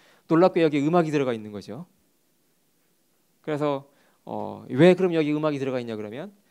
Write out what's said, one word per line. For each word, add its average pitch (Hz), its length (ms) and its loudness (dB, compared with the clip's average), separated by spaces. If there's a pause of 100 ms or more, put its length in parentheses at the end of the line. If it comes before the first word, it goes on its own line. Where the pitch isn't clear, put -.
(280)
놀랍게 180 340 4
여기에 147 240 2
음악이 160 240 2
들어가 139 220 0
있는 107 200 -10
거죠. 104 340 -14 (1600)
그래서, 143 460 -4 (360)
어, 104 440 -10
왜 165 260 6
그럼 180 200 -2
여기 151 180 -2
음악이 151 260 -2
들어가 131 220 -6
있냐 117 160 -10
그러면 117 360 -12 (180)